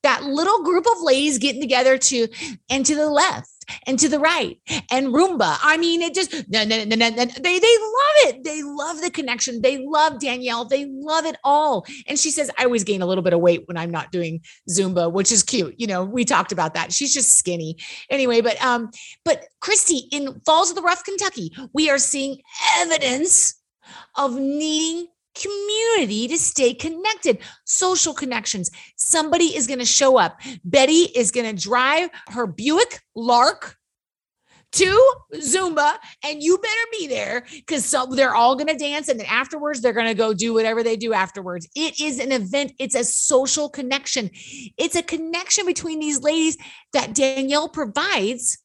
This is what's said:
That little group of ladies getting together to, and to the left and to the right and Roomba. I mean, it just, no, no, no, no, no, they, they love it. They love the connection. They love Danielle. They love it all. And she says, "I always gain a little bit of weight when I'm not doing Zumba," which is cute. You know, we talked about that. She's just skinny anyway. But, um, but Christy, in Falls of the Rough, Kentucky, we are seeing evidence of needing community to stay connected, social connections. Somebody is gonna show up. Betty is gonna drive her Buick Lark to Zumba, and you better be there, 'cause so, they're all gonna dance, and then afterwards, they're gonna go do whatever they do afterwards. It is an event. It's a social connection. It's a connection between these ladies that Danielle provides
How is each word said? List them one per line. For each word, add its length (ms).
That 200
little 400
group 220
of 160
ladies 360
getting 240
together 360
to, 300
and 160
to 100
the 140
left 400
and 140
to 100
the 100
right 400
and 180
Roomba. 540
I 160
mean, 240
it 120
just, 200
no, 140
no, 200
no, 120
no, 140
no, 160
they, 340
they 0
love 560
it. 160
They 200
love 380
the 100
connection. 500
They 240
love 340
Danielle. 460
They 240
love 360
it 180
all. 420
And 100
she 140
says, 260
"I 60
always 200
gain 180
a 40
little 180
bit 100
of 80
weight 260
when 100
I'm 140
not 200
doing 300
Zumba," 420
which 200
is 120
cute. 340
You 100
know, 160
we 220
talked 260
about 220
that. 180
She's 220
just 240
skinny 400
anyway. 320
But, 220
um, 260
but 220
Christy, 520
in 340
Falls 240
of 60
the 60
Rough, 220
Kentucky, 480
we 160
are 100
seeing 420
evidence 800
of 200
needing 720
community 920
to 100
stay 360
connected, 640
social 500
connections. 560
Somebody 580
is 120
gonna 180
show 320
up. 220
Betty 380
is 160
gonna 220
drive 560
her 160
Buick 540
Lark 600
to 420
Zumba, 600
and 200
you 140
better 340
be 160
there, 380
'cause 200
so, 200
they're 300
all 200
gonna 220
dance, 300
and 120
then 80
afterwards, 540
they're 120
gonna 200
go 180
do 220
whatever 300
they 120
do 180
afterwards. 600
It 240
is 200
an 120
event. 460
It's 160
a 100
social 640
connection. 600
It's 180
a 60
connection 640
between 340
these 220
ladies 340
that 220
Danielle 540
provides 960